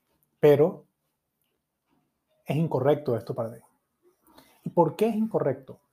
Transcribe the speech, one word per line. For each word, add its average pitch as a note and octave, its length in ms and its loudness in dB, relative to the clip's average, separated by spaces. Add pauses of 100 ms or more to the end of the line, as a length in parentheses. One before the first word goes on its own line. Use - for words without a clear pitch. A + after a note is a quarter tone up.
(380)
pero D3 480 4 (1600)
es C#3 100 -4
incorrecto C#3+ 600 -2
esto - 180 -10
para A#2 140 -8
mí. A#2 100 -18 (1040)
¿Y - 60 -12
por D#3+ 260 0
qué G#3+ 120 0
es G#3+ 80 -4
incorrecto? E3 640 -4 (120)